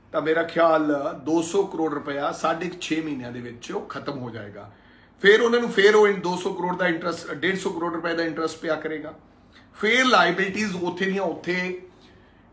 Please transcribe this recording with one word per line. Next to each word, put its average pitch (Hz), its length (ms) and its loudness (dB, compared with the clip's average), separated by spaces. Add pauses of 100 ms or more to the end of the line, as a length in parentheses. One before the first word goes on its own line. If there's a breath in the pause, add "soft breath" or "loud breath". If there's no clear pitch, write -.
(120)
ਤਾਂ 160 100 -2
ਮੇਰਾ 160 220 2
ਖਿਆਲ 156 680 2 (100)
ਦੋ 160 180 2
ਸੌ 190 220 0
ਕਰੋੜ 160 300 -4
ਰੁਪਇਆ 143 380 -4
ਸਾਢੇ 165 380 -2
ਕੁ - 120 -12
ਛੇ 156 200 -2
ਮਹੀਨਿਆਂ 131 300 -8
ਦੇ 120 80 -12
ਵਿੱਚ 117 320 -14
ਉਹ 202 140 -6
ਖਤਮ - 340 -10
ਹੋ 123 100 -10
ਜਾਏਗਾ। 104 420 -14 (500 loud breath)
ਫਿਰ 214 200 8
ਉਹਨਾਂ 233 180 4
ਨੂੰ 233 100 0
ਫਿਰ 202 260 6
ਉਹ 214 120 8
in 196 80 2
ਦੋ 175 220 -2
ਸੌ 196 160 -4
ਕਰੋੜ 175 240 -4
ਦਾ 180 100 2
interest, 165 460 -4
ਡੇਢ 165 240 -2
ਸੌ 185 120 -4
ਕਰੋੜ 170 260 -4
ਰੁਪਏ 165 180 -4
ਦਾ 165 100 -2
interest 160 360 -4
ਪਿਆ 160 160 -2
ਕਰੇਗਾ। 156 380 -8 (600 loud breath)
ਫਿਰ 240 320 2
liabilities 190 720 2
ਉੱਥੇ 175 300 -4
ਦੀਆਂ 190 180 -2
ਉੱਥੇ 180 640 -4 (640 loud breath)